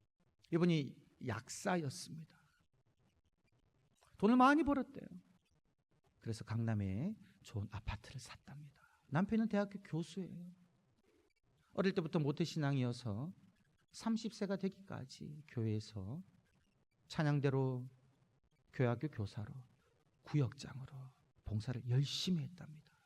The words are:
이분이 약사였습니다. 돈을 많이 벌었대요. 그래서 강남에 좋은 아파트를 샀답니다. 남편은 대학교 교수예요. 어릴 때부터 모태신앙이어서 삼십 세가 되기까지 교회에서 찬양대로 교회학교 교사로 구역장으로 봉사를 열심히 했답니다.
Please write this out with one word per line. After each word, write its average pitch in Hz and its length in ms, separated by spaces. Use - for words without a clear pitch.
이분이 165 440
약사였습니다. 160 1120
돈을 220 180
많이 277 280
벌었대요. 269 440
그래서 113 240
강남에 110 720
좋은 104 300
아파트를 - 480
샀답니다. - 600
남편은 208 400
대학교 202 340
교수예요. 170 800
어릴 190 200
때부터 165 260
모태신앙이어서 139 1120
삼십 220 420
세가 196 240
되기까지 151 880
교회에서 107 760
찬양대로 135 800
교회학교 120 340
교사로 101 460
구역장으로 131 720
봉사를 110 440
열심히 143 540
했답니다. - 480